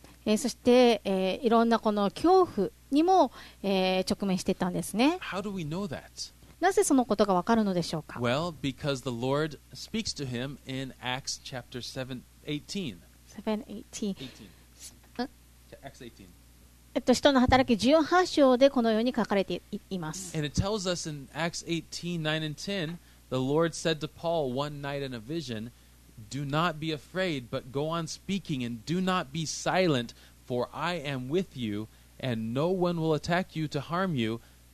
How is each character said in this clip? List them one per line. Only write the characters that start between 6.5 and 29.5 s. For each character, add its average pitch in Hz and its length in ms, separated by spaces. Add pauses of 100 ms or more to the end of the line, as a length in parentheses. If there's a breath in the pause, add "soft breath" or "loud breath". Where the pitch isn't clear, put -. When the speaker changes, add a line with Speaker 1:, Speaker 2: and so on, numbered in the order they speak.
Speaker 1:
な 359 100
ぜ 392 140
そ 302 100
の 254 100
こ 208 120
と 208 100
が 196 80
わ 175 80
か 226 140
る 220 80
の 196 100
で 170 80
し - 100
ょ 165 60
う 147 60
か？ - 160
Speaker 2:
Well, 147 420
because 139 400
the 135 80
Lord 139 480 (160)
speaks - 400
to 151 100
him 127 400
in 135 380
Acts 127 400
chapter 123 400
seven, 131 380 (260)
eighteen. 147 520 (280)
Speaker 1:
Seven 214 400
eighteen。 208 440
Speaker 2:
Eighteen. 123 360 (800)
Speaker 1:
ん？ 285 40 (560)
Speaker 2:
Acts 131 200
eighteen. 104 240 (640)
Speaker 1:
え 285 60
っ - 20
と、 254 120
使 - 80
徒 294 100
の 262 80
働 254 260
き 247 140
十 277 220
八 349 240
章 262 300
で 269 140
こ 254 120
の 226 100
よ 214 80
う - 20
に 247 140
書 208 80
か 214 100
れ 196 100
て 180 160 (120)
い、 208 80 (100)
い 190 80
ま 156 160
す。 185 220
Speaker 2:
And 151 100
it - 140
tells 196 280
us 175 220
in 143 240
Acts 165 320
eighteen, 170 560
nine 156 240
and 151 40
ten, 175 480 (320 soft breath)
the 131 80
Lord 151 340
said 160 280
to 156 80
Paul 165 440
one 143 300
night 143 220
in 131 100
a 120 40
vision, 123 520 (600 soft breath)
"Do 139 140
not 156 300
be 156 200
afraid, 156 560
but 131 220
go 143 160
on 165 200
speaking, 160 560
and 117 200
do 175 160
not 185 320
be 160 140
silent, 151 680 (320 soft breath)